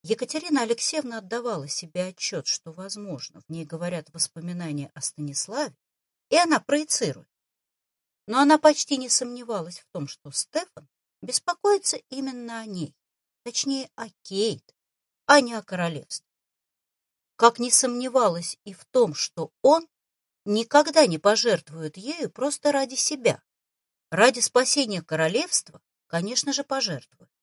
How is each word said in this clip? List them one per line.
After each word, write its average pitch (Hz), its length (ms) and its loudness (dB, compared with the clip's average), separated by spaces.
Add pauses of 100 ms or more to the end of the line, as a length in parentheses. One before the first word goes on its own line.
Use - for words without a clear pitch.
Екатерина 277 540 -2
Алексеевна 233 560 -4
отдавала 208 500 -6
себе 175 380 -6
отчёт, 185 400 -8
что, - 260 -6
возможно, 185 720 -12
в - 80 -20
ней 165 160 -8
говорят 170 480 -8
воспоминания 165 800 -8
о 143 80 -14
Станиславе, 190 760 -6 (540)
и 302 80 4
она 330 220 4
проецирует. 277 680 -2 (1000)
Но 226 100 0
она 294 220 8
почти 294 380 4
не 254 120 -8
сомневалась 233 720 -4
в - 120 -20
том, 147 160 -6
что - 220 -18
Стефан - 580 -8 (360)
беспокоится 349 760 0 (140)
именно 247 480 -8
о 220 80 -12
ней, 175 260 -8 (500)
точнее, 262 520 -4
о 220 140 -12 (120)
Кейт, 202 540 -4 (500)
а 285 160 10
не 233 140 -6
о 214 80 -8
королевстве. 170 680 -6 (1040)
Как 233 220 6
не 240 140 -2
сомневалась 240 920 0
и 196 100 -14
в - 120 -20
том, 214 300 2
что - 360 -8 (120)
он 320 240 6 (580)
никогда 285 640 4
не 165 100 0
пожертвует 175 800 0
ею 262 320 -8
просто 285 420 -2
ради 269 220 -2
себя. 247 480 -2 (680)
Ради 226 280 4
спасения 240 640 0
королевства, 160 800 -2 (240)
конечно 226 480 -2
же, 277 100 -4
пожертвует. 196 680 -6 (120)